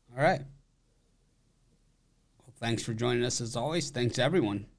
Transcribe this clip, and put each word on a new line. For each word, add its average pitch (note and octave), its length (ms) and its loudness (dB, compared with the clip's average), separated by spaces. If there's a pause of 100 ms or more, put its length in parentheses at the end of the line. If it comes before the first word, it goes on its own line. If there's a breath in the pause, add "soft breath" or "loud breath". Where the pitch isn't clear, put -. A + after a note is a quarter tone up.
(160)
All C3 80 -2
right. D#3 200 4 (2000)
Well, - 220 -20
thanks A2+ 220 0
for A#2 120 -4
joining A#2+ 300 2
us B2 160 -2
as A#2 160 -6
always. D#3 340 -2
Thanks A#2+ 280 0
everyone A#2+ 480 2 (120)